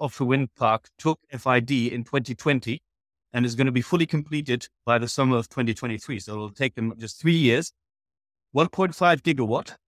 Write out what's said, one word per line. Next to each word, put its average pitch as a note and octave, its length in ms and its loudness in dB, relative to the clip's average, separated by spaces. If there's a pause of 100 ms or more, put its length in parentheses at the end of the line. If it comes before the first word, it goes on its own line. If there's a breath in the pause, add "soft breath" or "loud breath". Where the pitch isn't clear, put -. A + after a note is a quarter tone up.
offshore C#3 260 -4
wind C3 300 0
park A2 320 0 (100)
took D#3+ 220 -2 (100)
F C3 160 -8
I B2 140 4
D A#2+ 260 0
in A#2+ 160 -4
twenty B2+ 320 -4
twenty C3 480 -2 (500)
and A#2+ 140 2
is A#2 80 -2
gonna C3 160 2
be B2 100 2
fully E3 260 2
completed D3+ 600 -2 (180)
by A#2+ 140 2
the A#2 80 -2
summer B2+ 300 2
of A#2 120 -2
twenty A#2 240 -2
twenty-three. A2 460 -8
So G#2 140 -12
it'll G#2+ 180 -8
take B2+ 240 -4
them A2+ 240 -4
just A2+ 220 -12
three E3+ 160 4
years. C#3 340 2 (800)
One D#3+ 180 2
point F#3 260 -2
five F3 280 2
gigawatt. C3 540 -2 (120)